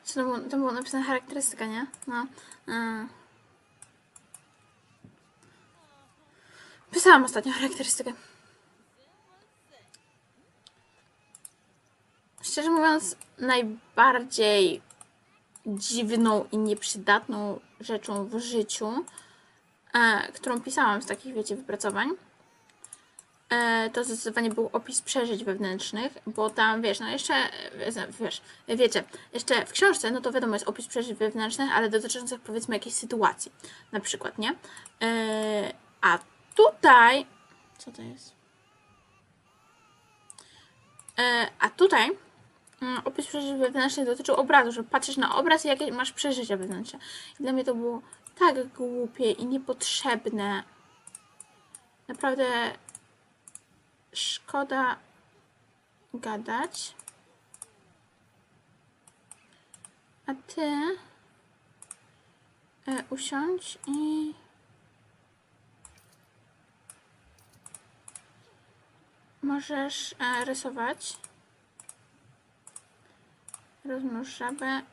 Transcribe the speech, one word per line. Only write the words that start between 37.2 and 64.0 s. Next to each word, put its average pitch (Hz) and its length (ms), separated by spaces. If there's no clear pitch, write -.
co - 140
to - 100
jest? - 340
E, 240 280
a 214 100
tutaj, 269 400
mm, 254 240
opis 277 220
przeżyć 277 320
wewnętrznych 269 460
dotyczył 254 300
obrazu, 269 360
że 240 120
patrzysz - 340
na - 180
obraz 320 300
i - 20
jakie 277 240
masz 247 200
przeżycia 247 460
wewnętrzne. 190 420
I 285 40
dla 262 100
mnie 262 100
to 262 120
było 233 260
tak 262 280
głupie 247 640
i - 140
niepotrzebne. 233 1160
Naprawdę 254 640
szkoda 269 840
gadać. 226 840
A 269 60
ty, - 280
e, 262 220
usiądź 294 680
i 302 460